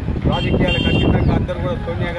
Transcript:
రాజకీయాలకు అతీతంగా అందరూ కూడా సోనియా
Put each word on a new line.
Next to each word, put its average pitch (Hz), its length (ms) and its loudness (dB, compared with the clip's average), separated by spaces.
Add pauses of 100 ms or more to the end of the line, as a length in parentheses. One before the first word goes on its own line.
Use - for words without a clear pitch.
(320)
రాజకీయాలకు - 600 0
అతీతంగా - 480 4
అందరూ - 240 -4
కూడా - 200 -2
సోనియా - 340 -4